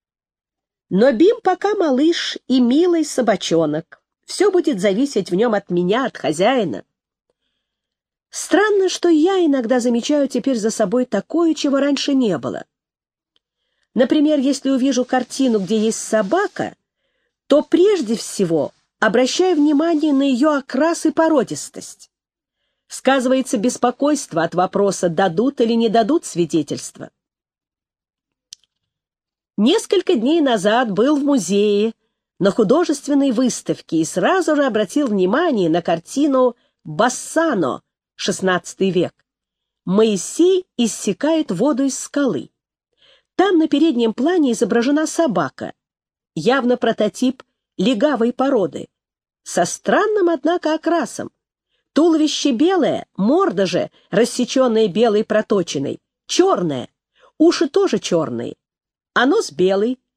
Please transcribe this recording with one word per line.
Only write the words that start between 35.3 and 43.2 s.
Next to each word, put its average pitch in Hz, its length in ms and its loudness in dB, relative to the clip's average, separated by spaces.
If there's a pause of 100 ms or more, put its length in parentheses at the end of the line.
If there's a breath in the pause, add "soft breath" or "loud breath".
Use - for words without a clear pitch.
на 170 120 0
картину 254 760 0 (280)
Бассано, 208 960 -2 (320)
шестнадцатый 185 760 -2
век. 165 240 -2 (720)
Моисей 220 800 2 (100)
иссекает 285 760 -2
воду 247 340 0
из 269 140 -4
скалы. 233 520 -4 (840 soft breath)